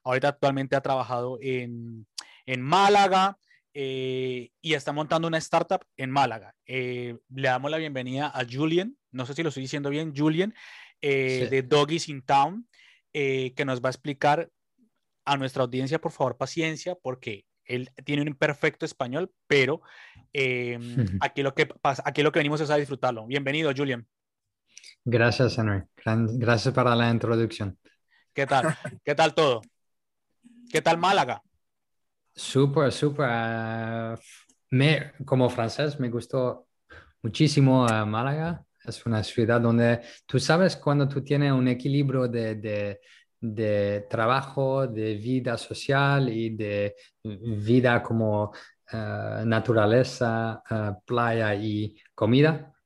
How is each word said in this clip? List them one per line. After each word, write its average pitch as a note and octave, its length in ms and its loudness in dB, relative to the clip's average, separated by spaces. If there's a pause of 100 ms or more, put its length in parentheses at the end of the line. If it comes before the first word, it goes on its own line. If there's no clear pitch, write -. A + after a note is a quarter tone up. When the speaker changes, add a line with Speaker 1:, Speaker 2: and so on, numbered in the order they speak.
Speaker 1:
ahorita C3 240 2
actualmente C#3 480 0
ha C3+ 60 0
trabajado B2+ 580 -4
en, A#2+ 640 -8 (380)
en B2+ 160 -4
Málaga, G3 760 4 (340)
eh, C3 800 -6 (100)
y D#3 140 -2
está C#3+ 180 -2
montando D#3 340 -2
una D#3+ 120 0
startup E3+ 480 -2 (100)
en C3+ 140 -6
Málaga. A#2 440 0 (120)
Eh, B2 500 -6 (180)
le C3+ 140 -2
damos C3 220 0
la D#3 80 -2
bienvenida C3+ 500 -6
a C3 160 -6
Julien, D#3+ 540 -2 (120)
no B2+ 140 -8
sé C3+ 80 -8
si D3+ 100 -6
lo E3 60 -2
estoy C3+ 140 -8
diciendo C#3+ 260 -6
bien, D3+ 260 -4
Julien, D#3+ 380 0 (520)
eh, C3 400 0
Speaker 2:
Sí. A2+ 60 -2
Speaker 1:
de C3+ 120 2
Doggies D3 460 2
in C#3 140 -12
Town, D3+ 460 2 (440)
eh, C3+ 440 -2
que D3 80 -2
nos B2+ 180 -2
va C3 60 0
a - 20 -2
explicar D3 600 0 (760)
a C#3+ 120 0
nuestra C3+ 280 -2
audiencia, C3 360 -2
por E3 120 -6
favor, B2+ 240 -2
paciencia, D#3+ 580 -4
porque B2+ 500 -10 (200)
él B2 260 -8 (140)
tiene C#3+ 180 -2
un D3+ 60 -4
imperfecto D3+ 580 0
español, C#3+ 460 -6 (160)
pero, C#3 340 2 (500)
eh, B2 460 -4
Speaker 2:
<laughs> A#2+ 420 -2
Speaker 1:
aquí C#3+ 220 -2
lo C3+ 140 -2
que D3+ 100 2
pasa, - 400 -2
aquí D3 160 0
lo D3 80 4
que E3 80 0
venimos D3+ 220 0
es D3 100 -2
a D3+ 60 2
disfrutarlo. B2+ 500 -2
Bienvenido, C#3 500 -2
Julien. C3 300 -4 (1000)
Speaker 2:
Gracias, A#2 540 4
Henry. G#2 240 0 (140)
Gran-, A2+ 420 0
gracias A#2 360 2
para B2 200 4
la A#2 160 2
introducción. A2+ 640 -2 (560)
Speaker 1:
¿Qué C#3 140 -4
tal? C3+ 160 2
Speaker 2:
<laughs> - 420 -6
Speaker 1:
¿Qué D3 120 0
tal D#3 180 4
todo? B2+ 280 2 (1080)
¿Qué D#3 120 -2
tal E3 160 4
Málaga? E3+ 440 2 (920)
Speaker 2:
Súper, C#3 580 0
súper. C#3+ 360 -2
Ah, A2+ 840 -4 (560)
me, C#3 420 2 (120)
como B2+ 260 4
francés, C3+ 500 -2
me B2 80 -2
gustó A#2+ 600 -4 (540)
muchísimo, C3 640 4
ah, A2 200 2
Málaga. C#3 580 -4 (200)
Es - 220 -10
una A2 160 0
ciudad A#2 380 2
donde, A#2 400 4 (260)
tú C3 140 0
sabes, E3+ 360 4
cuando C#3+ 320 2
tú C#3 140 -4
tienes C#3+ 300 2
un B2+ 160 2
equilibrio C3+ 580 0
de, A2+ 300 -4
de, G#2 440 -6 (400)
de G#2 720 0
trabajo, C3+ 800 0
de A2 260 -4
vida A#2+ 420 -2
social C#3 720 0
y A2+ 280 -2
de G#2 400 -4 (260)
vida A#2 800 2
como, G#2+ 500 0 (380)
ah, G#2+ 540 -6
naturaleza, A2+ 1200 2
ah, G#2+ 360 -4
playa A2+ 500 0
y G#2 420 -4 (180)
comida, C#3 580 4 (140)